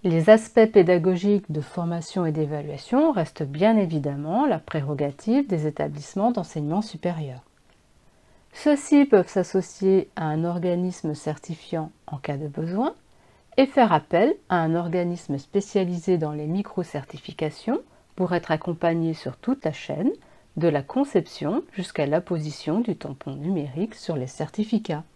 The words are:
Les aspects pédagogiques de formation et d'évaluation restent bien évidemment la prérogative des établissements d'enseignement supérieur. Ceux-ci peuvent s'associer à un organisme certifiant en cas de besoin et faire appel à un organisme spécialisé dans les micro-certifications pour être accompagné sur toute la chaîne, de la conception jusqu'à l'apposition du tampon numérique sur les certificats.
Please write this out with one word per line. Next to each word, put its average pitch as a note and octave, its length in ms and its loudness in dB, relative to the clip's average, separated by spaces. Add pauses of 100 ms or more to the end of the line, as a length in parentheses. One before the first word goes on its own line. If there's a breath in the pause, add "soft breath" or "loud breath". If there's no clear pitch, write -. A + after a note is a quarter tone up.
Les E3 260 4
aspects A3 360 8
pédagogiques F#3 840 4
de D3+ 100 -2
formation E3+ 640 -4
et D#3+ 60 0
d'évaluation D3+ 800 0
restent E3+ 320 -4
bien D#3+ 320 2
évidemment D#3+ 720 0
la A3 120 2
prérogative D3+ 880 -2
des D#3+ 200 -2
établissements D3 640 -2
d'enseignement E3 500 -4
supérieur. D#3+ 600 -8 (1120 soft breath)
Ceux-ci C#4+ 520 4
peuvent G3+ 220 6
s'associer F#3+ 880 0
à D#3+ 100 -4
un D#3 180 -2
organisme F3 720 -2
certifiant D#3 760 -8 (160)
en D3+ 100 -10
cas C#3+ 200 -6
de D3+ 100 -8
besoin E3+ 460 -4 (640 soft breath)
et C4+ 80 6
faire B3 260 4
appel F3 440 2 (120)
à F3 140 2
un D#3+ 120 2
organisme F3 640 -2
spécialisé F3+ 800 -2
dans D#3 140 -2
les D3+ 160 -6
micro-certifications E3 1300 -6 (340 soft breath)
pour F3+ 180 -2
être E3+ 180 -2
accompagné E3 600 -2
sur - 220 -10
toute C4+ 300 -4
la D#3 80 -2
chaîne, D#3+ 380 -4 (440 soft breath)
de E3 140 2
la D3 120 0
conception G#3+ 840 -2 (100)
jusqu'à E3+ 320 -4
l'apposition D#3 720 -2
du A#3 160 -2
tampon C#3 400 -10
numérique D#3 600 -4
sur - 200 -6
les B2+ 120 -4
certificats. E3+ 760 -4 (120)